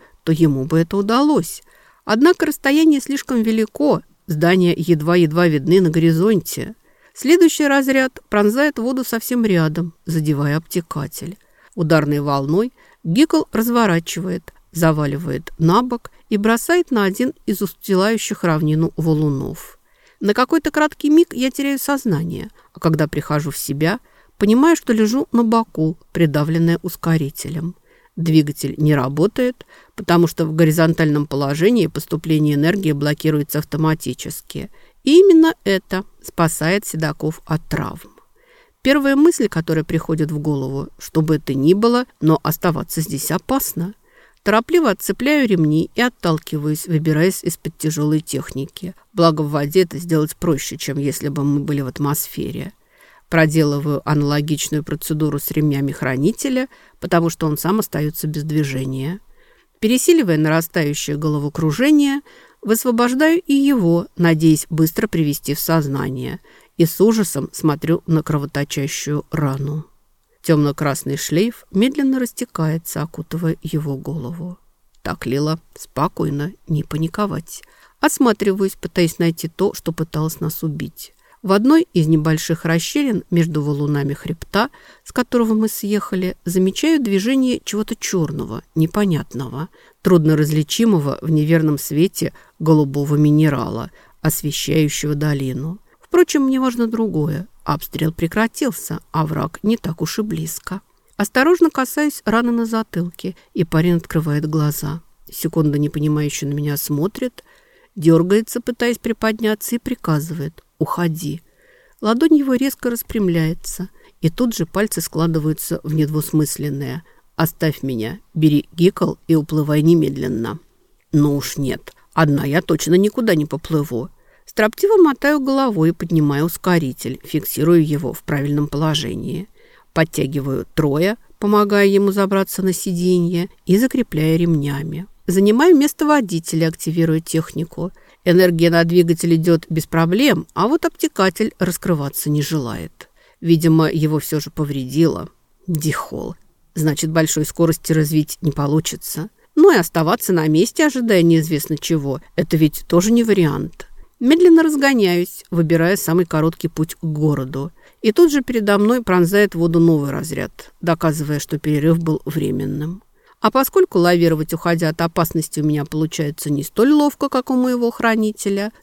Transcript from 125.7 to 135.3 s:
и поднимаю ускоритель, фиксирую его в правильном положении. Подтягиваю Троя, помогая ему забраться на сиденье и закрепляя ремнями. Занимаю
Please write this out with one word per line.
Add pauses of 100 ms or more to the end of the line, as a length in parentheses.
и
поднимаю
ускоритель,
фиксирую
его
в
правильном
положении. (440)
Подтягиваю
Троя, (200)
помогая
ему
забраться
на
сиденье (160)
и
закрепляя
ремнями. (220)
Занимаю